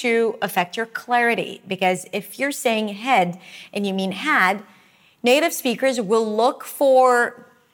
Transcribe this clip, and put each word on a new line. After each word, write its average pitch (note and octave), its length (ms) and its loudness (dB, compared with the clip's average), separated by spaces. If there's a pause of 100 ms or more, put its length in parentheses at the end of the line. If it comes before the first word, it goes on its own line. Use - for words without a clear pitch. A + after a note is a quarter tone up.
to A3+ 400 0
affect F3+ 340 -2
your A3+ 80 -4
clarity, A#3 800 -2
because F#3 460 -2
if - 280 -8
you're C#4 100 -2
saying A3 380 -2
head G3+ 500 0 (340)
and G3+ 140 -4
you F#3+ 80 -2
mean F#3+ 180 -4
had, G#3 520 0 (580)
native D4+ 300 2
speakers B3+ 480 -2
will G#3+ 360 0
look A#3+ 280 0
for, B3+ 840 2 (280)